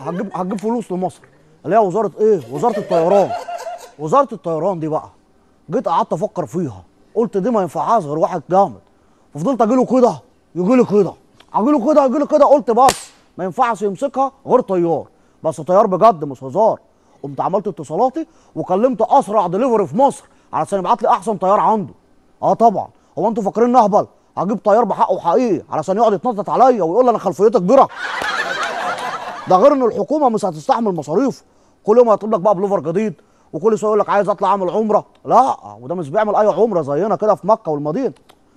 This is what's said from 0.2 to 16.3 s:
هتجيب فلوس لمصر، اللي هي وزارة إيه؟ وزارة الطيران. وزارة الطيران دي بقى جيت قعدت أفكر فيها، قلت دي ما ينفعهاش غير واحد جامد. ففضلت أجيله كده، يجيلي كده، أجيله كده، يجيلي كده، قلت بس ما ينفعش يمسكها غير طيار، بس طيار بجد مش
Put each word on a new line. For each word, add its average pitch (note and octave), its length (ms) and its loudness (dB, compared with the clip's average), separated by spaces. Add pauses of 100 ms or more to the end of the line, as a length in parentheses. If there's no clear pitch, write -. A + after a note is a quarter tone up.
هتجيب F#3 260 -6
فلوس A3 320 -4
لمصر، F3+ 300 -6 (440)
اللي E3 100 0
هي A3+ 40 6
وزارة G3 400 0
إيه؟ G#3+ 220 2 (100)
وزارة G#3 260 -2
الطيران. F#3 540 2 (680)
وزارة G3+ 320 2
الطيران E3+ 480 -4
دي D#3 80 -6
بقى D3+ 220 -6 (600)
جيت G#3 180 -4
قعدت F#3 260 0
أفكر E3+ 320 -4
فيها، B2 380 -6 (320)
قلت G#3+ 220 -2
دي F#3+ 120 0
ما A3 120 0
ينفعهاش E3+ 440 0
غير D3 120 -6
واحد D#3+ 320 -2
جامد. D#3+ 300 2 (540)
ففضلت G#3 280 -2
أجيله A#3+ 240 2
كده، G3 340 2 (360)
يجيلي G#3 300 4
كده، F3+ 280 2 (400)
أجيله C4 400 2
كده، C#4+ 120 4
يجيلي C#4+ 200 -2
كده، D4 200 4
قلت B3 260 4
بس B3 240 4 (420)
ما E3+ 60 -8
ينفعش G3+ 380 -2
يمسكها C4 500 -4 (160)
غير G#3 120 2
طيار، E3+ 460 -2 (380)
بس D#3 180 -6
طيار F#3 260 2
بجد E3+ 380 2
مش C3+ 180 -12